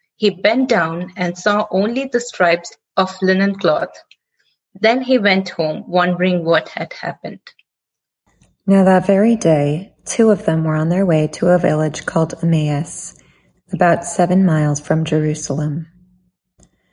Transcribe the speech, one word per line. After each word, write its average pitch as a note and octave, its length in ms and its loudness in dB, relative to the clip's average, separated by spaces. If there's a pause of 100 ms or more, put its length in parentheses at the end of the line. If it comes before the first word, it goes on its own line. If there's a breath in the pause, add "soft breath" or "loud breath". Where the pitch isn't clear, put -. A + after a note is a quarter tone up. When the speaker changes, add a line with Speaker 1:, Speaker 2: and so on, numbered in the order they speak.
(180)
Speaker 1:
He G#3+ 140 2
bent A3 360 0
down F3 480 -2
and F3+ 220 -4
saw G#3 340 0
only A#3 340 -2
the - 140 -2
stripes - 560 -2 (220)
of F#3 240 -2
linen F#3+ 340 0
cloth. D#3+ 380 -2 (800)
Then A#3 280 0
he B3+ 160 2
went G3 320 2
home, D#3 380 -4
wondering F3+ 560 0
what D#3+ 260 0
had - 240 -10
happened. - 480 -12 (1300)
Speaker 2:
Now G3 160 4
that F#3 240 4
very G#3 280 4
day, D#3 580 0 (120)
two A3 240 2
of G3+ 160 2
them D#3+ 180 0
were D#3 120 0
on D#3 140 0
their F#3 160 0
way D#3 280 2
to - 160 0
a F3+ 80 6
village D#3 480 0
called D#3+ 360 -2
Emmaus, D3+ 760 -2 (580 soft breath)
about E3+ 320 0
seven F#3 400 0
miles D3+ 340 2
from D#3+ 260 -2
Jerusalem. D3+ 840 -4 (1040)